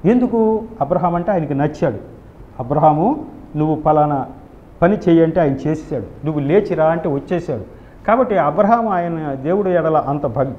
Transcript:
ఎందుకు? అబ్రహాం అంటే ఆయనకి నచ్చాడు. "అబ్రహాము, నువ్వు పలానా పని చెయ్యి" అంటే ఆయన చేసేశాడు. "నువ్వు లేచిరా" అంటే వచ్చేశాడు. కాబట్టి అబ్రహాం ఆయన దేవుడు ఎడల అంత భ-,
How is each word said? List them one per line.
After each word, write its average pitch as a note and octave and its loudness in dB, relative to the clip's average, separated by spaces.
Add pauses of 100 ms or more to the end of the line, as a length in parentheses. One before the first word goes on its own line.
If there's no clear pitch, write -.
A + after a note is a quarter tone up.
ఎందుకు? A3+ 2 (180)
అబ్రహాం E3+ 0
అంటే E3+ -2
ఆయనకి D3+ -2
నచ్చాడు. D3 -2 (640)
"అబ్రహాము, D3+ 2 (220)
నువ్వు D#3 2
పలానా D3+ 0 (560)
పని F#3+ 4
చెయ్యి" E3 4
అంటే E3 2
ఆయన D3 2
చేసేశాడు. C#3+ -6
"నువ్వు D3+ -2
లేచిరా" D#3+ 2
అంటే E3 0
వచ్చేశాడు. C#3 -4 (440)
కాబట్టి G#3+ 2
అబ్రహాం G3+ 2
ఆయన E3 -4
దేవుడు F3+ -2
ఎడల D#3+ 2
అంత C#3+ -2
భ-, C3 -4